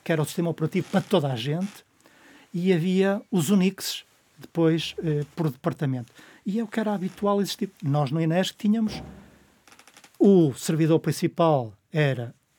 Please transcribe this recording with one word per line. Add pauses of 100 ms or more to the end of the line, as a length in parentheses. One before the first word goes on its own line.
que
era
o
sistema
operativo
para
toda
a
gente, (680)
e
havia
os
Unixes, (340)
depois,
eh, (100)
por
departamento. (320)
E
é
o
que
era
habitual
existir. (120)
Nós
no
inesc
tínhamos (1160)
o
servidor
principal (200)
era (240)